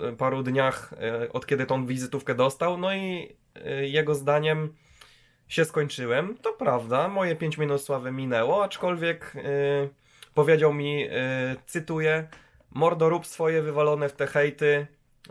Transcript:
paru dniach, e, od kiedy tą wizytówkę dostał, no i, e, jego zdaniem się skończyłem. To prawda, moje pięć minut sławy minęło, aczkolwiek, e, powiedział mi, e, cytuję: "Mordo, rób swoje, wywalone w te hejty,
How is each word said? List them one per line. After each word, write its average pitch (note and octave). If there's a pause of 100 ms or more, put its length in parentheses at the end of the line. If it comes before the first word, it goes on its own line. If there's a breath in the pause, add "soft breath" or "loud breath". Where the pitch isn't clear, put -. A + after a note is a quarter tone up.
(180)
paru C3
dniach, C3
e, A#2
od B2+
kiedy C3
tą C3
wizytówkę B2+
dostał, C3+
no F#3
i, F#3+ (200)
e, C#3
jego D3+
zdaniem D3+ (760 soft breath)
się D#3+
skończyłem. D3
To A4
prawda, B2+
moje F#3+
pięć D#3+
minut C#3+
sławy B2+
minęło, C3
aczkolwiek, E3+
e, C#3+ (920 loud breath)
powiedział D3+
mi, D3
e, B2+ (100)
cytuję: D#3+ (440 loud breath)
"Mordo, D#3+
rób E3+
swoje, D#3+
wywalone D3
w -
te C3+
hejty, D3 (440)